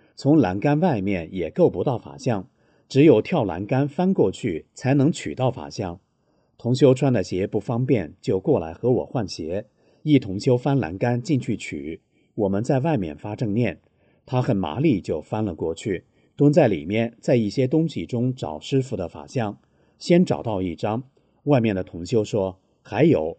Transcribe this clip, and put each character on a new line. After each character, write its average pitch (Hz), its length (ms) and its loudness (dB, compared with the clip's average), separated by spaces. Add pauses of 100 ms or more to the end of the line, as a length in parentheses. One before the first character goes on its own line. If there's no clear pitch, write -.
(140)
从 151 240 4
栏 101 220 2
杆 147 200 2
外 156 200 0
面 92 320 -4
也 85 180 -4
够 170 180 4
不 92 160 -2
到 127 140 -2
法 - 180 -18
像， 110 320 -4 (400)
只 135 160 6
有 120 160 8
跳 139 240 0
栏 92 220 -4
杆 131 200 0
翻 180 280 -2
过 117 180 2
去 90 420 -6
才 127 200 0
能 147 180 4
取 76 220 -10
到 127 160 -2
法 73 180 -10
像。 90 320 -8 (560)
同 120 180 -2
修 131 200 6
穿 131 180 2
的 104 100 2
鞋 92 240 -2
不 107 140 -4
方 120 240 -4
便， 107 380 0
就 98 180 0
过 127 180 2
来 82 140 -6
和 117 180 -2
我 98 140 0
换 107 240 -6
鞋， 87 380 -8 (360)
一 147 160 4
同 101 220 -4
修 127 160 2
翻 139 220 0
栏 87 180 -4
杆 120 240 -2
进 131 180 -2
去 120 180 -4
取。 78 440 -10 (340)
我 104 140 0
们 98 160 -2
在 135 160 0
外 156 160 0
面 82 180 -4
发 104 220 -10
正 107 160 -4
念， 104 280 -2 (440)
他 127 160 -2
很 127 160 0
麻 85 240 -4
利 135 200 2
就 80 200 -6
翻 107 240 -6
了 90 100 -4
过 80 200 -4
去， 92 300 -6 (300)
蹲 147 160 4
在 147 180 6
里 78 180 -2
面 113 340 -2
在 139 160 2
一 107 140 2
些 127 160 0
东 160 200 0
西 90 200 -6
中 127 280 -2
找 76 240 -8
师 135 220 -2
父 127 160 -4
的 90 120 -6
法 73 180 -16
像， 113 320 -6 (400)
先 175 260 4
找 - 180 -2
到 104 180 -4
一 90 140 -4
张， 113 300 -4 (400)
外 143 160 4
面 113 140 2
的 92 100 -2
同 85 200 -12
修 107 200 0
说 95 340 -2 (240)
：“还 110 220 0
有， 85 340 2